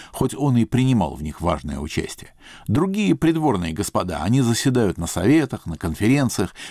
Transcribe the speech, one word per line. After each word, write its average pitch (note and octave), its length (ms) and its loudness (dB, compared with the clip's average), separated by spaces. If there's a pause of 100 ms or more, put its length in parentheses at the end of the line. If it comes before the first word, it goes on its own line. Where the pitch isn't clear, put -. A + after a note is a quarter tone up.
(120)
хоть C3 220 -2
он C3+ 220 0
и A#2 80 4
принимал A#2 500 2
в C#2+ 80 -12
них D2+ 200 -8
важное D2 360 -2
участие. - 520 -8 (380)
Другие F#3+ 460 2
придворные C3+ 600 0
господа, F2+ 480 -4
они A#2 180 2
заседают A#2 560 2
на E2+ 100 -4
советах, A2+ 600 0
на E2 100 -6
конференциях, G#2 800 0 (160)